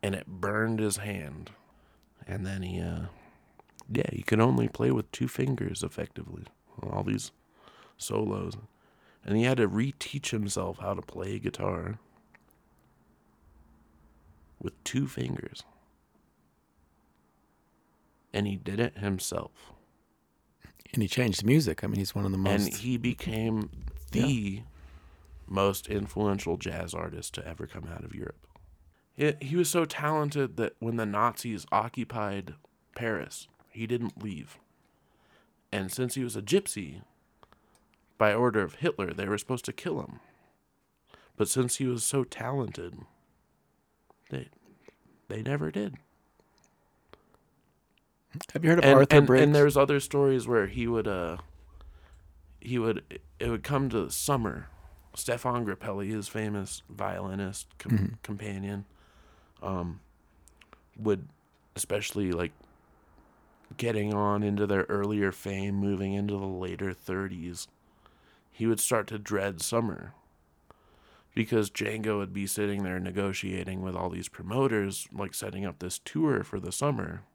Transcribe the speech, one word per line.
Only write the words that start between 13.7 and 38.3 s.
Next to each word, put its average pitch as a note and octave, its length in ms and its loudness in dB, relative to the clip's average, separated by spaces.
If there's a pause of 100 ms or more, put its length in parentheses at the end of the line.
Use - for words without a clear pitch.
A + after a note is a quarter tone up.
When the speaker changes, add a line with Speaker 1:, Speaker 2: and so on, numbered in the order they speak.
Speaker 1:
with - 220 -8
two C3+ 240 0
fingers. - 560 -6 (2750)
And G#2 140 2
he G2 80 -2
did G2 240 -4
it - 200 0
himself. F#2+ 720 -4 (1200)
Speaker 2:
And A2+ 80 0
he G2+ 60 2
changed A2 380 0
music. A#2+ 380 4
I - 40 -4
mean, G#2 120 0
he's F#2+ 160 -2
one G#2 100 0
of G2 60 0
the F#2+ 60 0
most G2+ 300 4
Speaker 1:
And - 80 -4
he A#2+ 220 -2
became A2 720 -2 (420)
the - 100 0
Speaker 2:
Yeah. A2 400 0 (840)
Speaker 1:
most G2 400 2
influential G2+ 680 0
jazz E2+ 360 -6
artist E2 420 -8
to - 120 -10
ever E2 200 -10
come - 200 -12
out E2 160 -10
of E2 100 -12
Europe. - 320 -12 (680)
He, D3 260 2
he C#3+ 140 -4
was F3 140 2
so E3+ 160 2
talented D3 720 0
that A2+ 220 0
when A#2 180 -2
the A2+ 80 0
Nazis G#2+ 680 0
occupied G#2 840 -2 (400)
Paris, A2 520 -4 (220)
he A2 180 -8
didn't A#2 360 -2
leave. F#2 360 -10 (1120)
And F#2+ 200 -4
since B2+ 240 -2
he C3+ 80 -2
was A#2 120 -6
a G#2 60 -4
gypsy, G2+ 600 -2 (1160)
by G#2+ 160 6